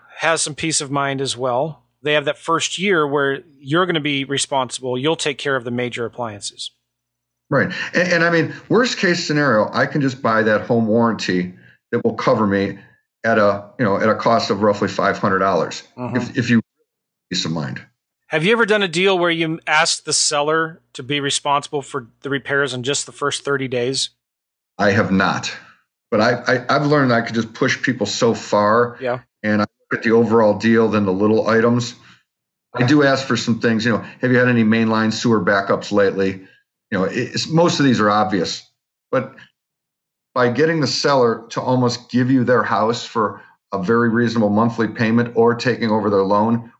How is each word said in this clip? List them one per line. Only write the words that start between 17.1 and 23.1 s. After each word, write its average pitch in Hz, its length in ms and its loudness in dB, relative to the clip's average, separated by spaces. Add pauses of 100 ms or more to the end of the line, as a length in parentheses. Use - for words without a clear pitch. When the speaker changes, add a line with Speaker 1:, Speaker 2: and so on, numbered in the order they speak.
Speaker 2:
peace 87 140 -4
of 80 80 -6
mind. 69 320 -8 (440)
Speaker 1:
Have 160 160 -2
you 208 80 4
ever 233 140 2
done 208 160 2
a 196 60 0
deal 185 300 0
where 175 120 0
you 165 360 -4
asked 160 380 0
the 151 80 -6
seller 156 680 -2 (140)
to - 80 -14
be 143 180 -4
responsible 143 640 -2
for 127 260 -10 (140)
the 139 80 -10
repairs 139 420 -2
in 127 100 -8
just 139 240 -4
the 131 60 -18